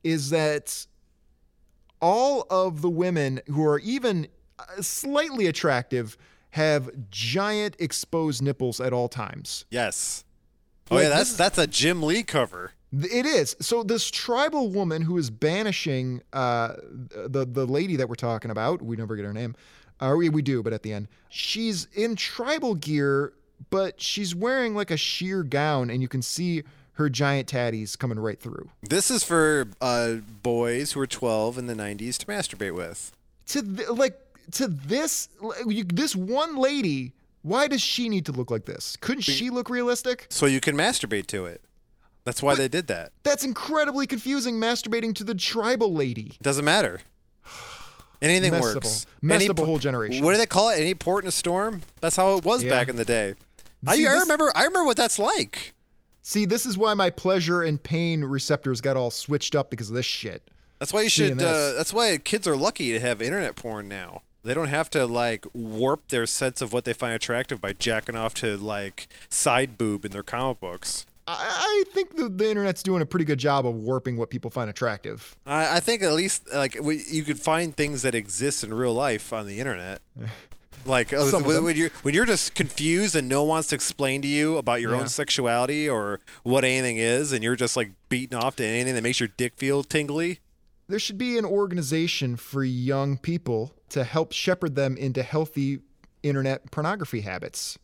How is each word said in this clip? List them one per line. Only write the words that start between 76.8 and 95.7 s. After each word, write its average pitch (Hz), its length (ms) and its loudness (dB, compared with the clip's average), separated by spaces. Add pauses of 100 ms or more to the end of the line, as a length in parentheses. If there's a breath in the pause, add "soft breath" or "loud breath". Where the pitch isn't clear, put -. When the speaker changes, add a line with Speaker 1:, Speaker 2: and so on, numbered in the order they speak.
Speaker 2:
you 156 120 0
could 147 180 -4
find 160 340 0
things 147 280 -2
that 127 120 2
exist 110 480 -2
in 110 120 -8
real 123 180 0
life 120 400 0
on 107 140 -6
the 101 140 -8
internet. 95 400 -6 (180)
Speaker 1:
<laughs> 113 120 -8 (560 loud breath)
Speaker 2:
Like, 131 280 2
uh, 143 160 4
Speaker 1:
Some 175 100 4
of 139 60 2
Speaker 2:
when, 156 100 6
Speaker 1:
them. 165 80 4
Speaker 2:
when 165 140 2
you're, 160 100 2 (140)
when 143 100 2
you're 202 140 4
just - 280 2
confused 165 640 2
and 135 100 0
no 135 160 2
one 151 60 4
wants 156 200 0
to 151 60 0
explain 139 460 -2
to 139 80 -4
you 151 300 2
about 120 240 0
your 113 100 0
Speaker 1:
Yeah. 123 80 2
Speaker 2:
own 120 80 -2
sexuality 127 800 0
or 104 320 -2 (220 loud breath)
what 127 200 4
anything 127 360 2
is, 123 340 2
and 113 100 0
you're 120 140 2
just, 120 180 0
like, 107 180 -2 (180)
beating 127 260 -2
off 123 200 0
to 127 100 -2
anything 123 280 0
that 113 80 0
makes 123 160 0
your 113 200 0
dick 123 180 -2
feel 139 260 0
tingly. 156 580 -2 (460)
Speaker 1:
There 202 120 -2
should 208 180 -4
be 240 220 0
an 214 80 0
organization 170 920 0
for 135 280 -4
young 135 520 0
people 127 560 -2 (160)
to 135 160 0
help 160 280 0
shepherd 180 420 0
them 135 240 0
into 131 240 -2
healthy 143 560 -2 (440)